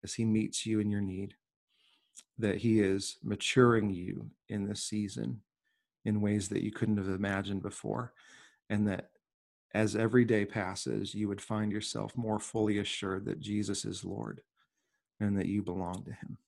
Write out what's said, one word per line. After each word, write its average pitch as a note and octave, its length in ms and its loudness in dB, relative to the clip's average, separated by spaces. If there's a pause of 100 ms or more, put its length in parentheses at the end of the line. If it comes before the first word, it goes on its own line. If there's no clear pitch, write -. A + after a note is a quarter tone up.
as - 100 -10
he A#2 100 0
meets A2 420 2
you A2 140 2
in G#2 100 2
your G#2 100 0
need, G2 340 -4 (1040)
that G2+ 200 2
he A2 220 6
is G2 420 2
maturing G#2+ 680 6
you F#2 400 -6 (180)
in G2+ 180 -2
this G#2 160 -6
season G#2 600 -4 (640)
in G#2+ 160 2
ways G#2 280 2
that G2+ 140 -2
you G#2+ 100 -2
couldn't G#2+ 240 0
have F#2+ 120 0
imagined G2 540 -2
before, A2 500 -6 (560)
and G#2 200 2
that F#2 220 -2 (640)
as G#2+ 220 2
every A2+ 300 6
day G#2+ 200 4
passes, G2+ 720 -4
you G#2+ 140 -2
would G2 120 -4
find G#2+ 300 -2
yourself G#2 460 -4
more A2 240 -2
fully G#2+ 380 0
assured G2 480 -4
that G2+ 140 -4
Jesus G#2 440 -2
is G2 200 -6
Lord G2+ 360 -8 (800)
and G2+ 180 0
that F#2+ 80 0
you G2+ 160 0
belong F2+ 420 -4
to - 80 -10
him. - 360 -12